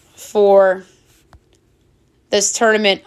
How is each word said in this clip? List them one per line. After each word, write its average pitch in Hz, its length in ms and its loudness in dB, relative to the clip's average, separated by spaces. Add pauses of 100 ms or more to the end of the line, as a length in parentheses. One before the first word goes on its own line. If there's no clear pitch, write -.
(160)
for 196 680 0 (1500)
this 202 220 -4
tournament 214 560 -2